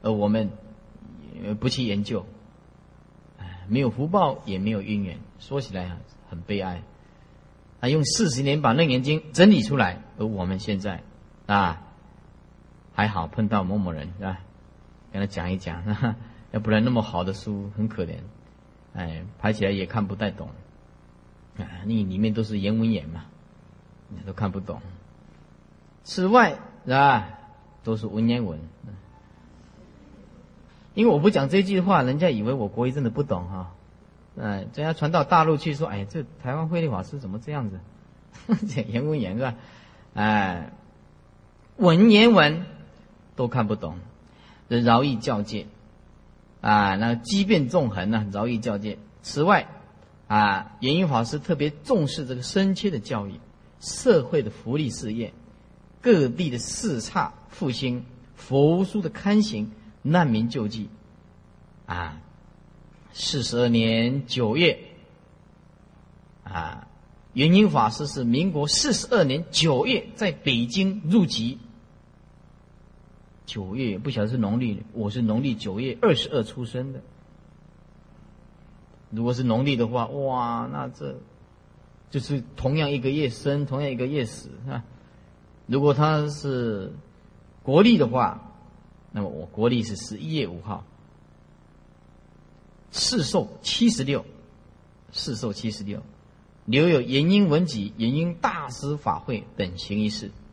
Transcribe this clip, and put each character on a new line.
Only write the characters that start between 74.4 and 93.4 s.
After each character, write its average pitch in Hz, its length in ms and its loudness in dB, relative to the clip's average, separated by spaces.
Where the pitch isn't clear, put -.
历， 110 220 -4
我 110 160 -4
是 120 140 -4
农 113 200 2
历 135 120 0
九 104 260 -6
月 127 220 -6
二 196 120 4
十 - 140 -2
二 135 140 -2
出 120 240 -8
生 127 260 -8
的。 131 80 -14
如 110 160 -4
果 120 80 0
是 123 100 -4
农 120 220 2
历 143 100 2
的 117 120 2
话， 117 220 -2
哇， 127 640 -4
那 139 180 -8
这 135 280 -12
就 139 100 -4
是 135 240 -6
同 131 200 -2
样 147 140 0
一 139 100 -2
个 131 80 -2
月 143 220 0
生， 143 340 -2
同 135 160 -4
样 143 100 -2
一 123 60 -6
个 127 100 -4
月 139 200 -2
死， - 240 -14
是 135 40 -8
吧？ 127 140 -8
如 135 160 0
果 143 140 6
他 151 340 2
是 120 640 -4
国 143 200 6
历 233 140 8
的 139 100 4
话， 117 460 -2
那 104 120 -6
么 95 80 -4
我 80 160 -10
国 113 240 0
历 120 120 0
是 101 140 -6
十 - 220 -12
一 160 180 -6
月 123 100 -2
五 87 140 -12
号， 92 240 -10
世 - 320 -2
寿 151 260 0